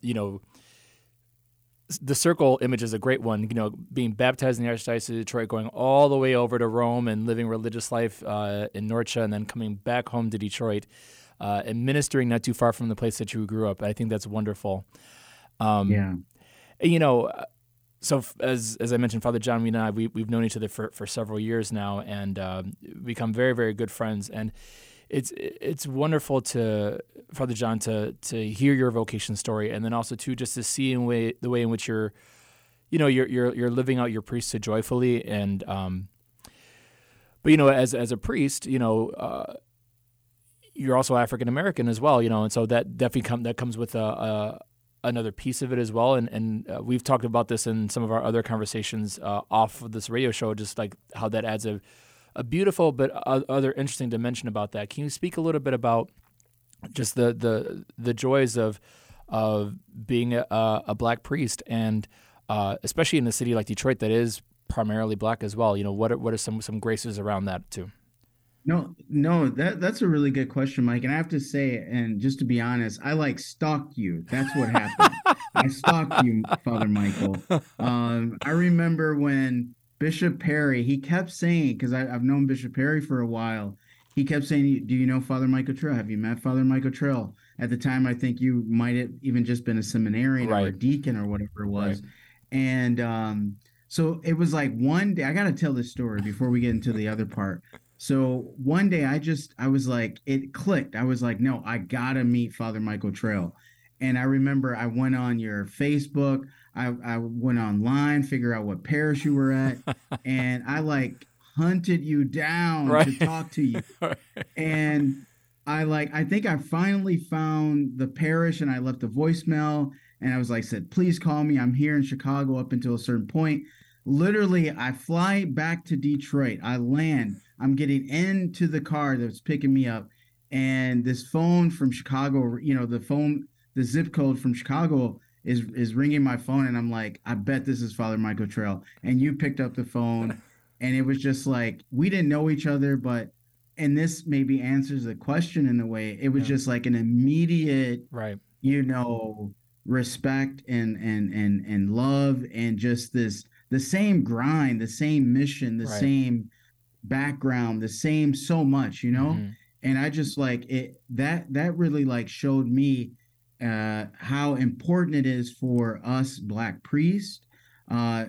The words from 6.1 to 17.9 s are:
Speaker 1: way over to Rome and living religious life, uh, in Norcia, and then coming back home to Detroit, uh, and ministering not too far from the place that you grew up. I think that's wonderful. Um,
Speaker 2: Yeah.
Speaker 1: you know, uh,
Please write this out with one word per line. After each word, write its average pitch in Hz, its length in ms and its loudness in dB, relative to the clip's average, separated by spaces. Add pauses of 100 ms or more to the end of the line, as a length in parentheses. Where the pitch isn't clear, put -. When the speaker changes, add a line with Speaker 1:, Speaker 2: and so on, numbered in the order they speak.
Speaker 1:
way 131 180 4
over 120 240 2
to 117 80 2
Rome 120 400 0
and 110 200 0
living 117 200 0
religious 113 460 -6
life, 117 320 -2
uh, 104 500 -4
in 104 140 -4
Norcia, 117 340 -2
and 107 100 0
then 107 140 -4
coming 107 300 -6
back 120 320 -2
home 117 220 -2
to 107 80 -4
Detroit, 104 480 -4 (540)
uh, 101 240 -2
and 117 200 -4
ministering 135 440 2
not 117 140 2
too 123 120 -2
far 117 180 4
from 117 160 -6
the 110 80 -2
place 113 220 -2
that 110 160 -6
you 110 120 -4
grew 107 220 -2
up. 98 140 -4
I 104 100 -2
think 113 180 -4
that's 107 160 -2
wonderful. 104 600 -4 (720)
Um, 104 300 4
Speaker 2:
Yeah. 98 240 2 (640)
Speaker 1:
you 170 180 6
know, 131 280 6
uh, - 180 -8 (560)